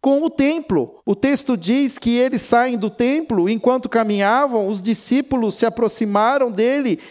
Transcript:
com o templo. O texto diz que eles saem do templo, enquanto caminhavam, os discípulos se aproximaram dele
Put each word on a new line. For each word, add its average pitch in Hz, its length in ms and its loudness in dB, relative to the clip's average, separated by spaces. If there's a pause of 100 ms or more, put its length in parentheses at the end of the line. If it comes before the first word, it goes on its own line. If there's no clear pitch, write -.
com 277 220 2
o 320 80 0
templo. 285 720 -2
O 202 120 0
texto 262 400 0
diz 233 420 -2
que 233 180 0
eles 247 260 0
saem 240 360 2
do 202 120 -2
templo, 240 580 0
enquanto 247 400 0
caminhavam, 220 800 0
os 202 120 -4
discípulos 233 760 -2
se 233 100 2
aproximaram 226 880 0
dele 240 480 0 (100)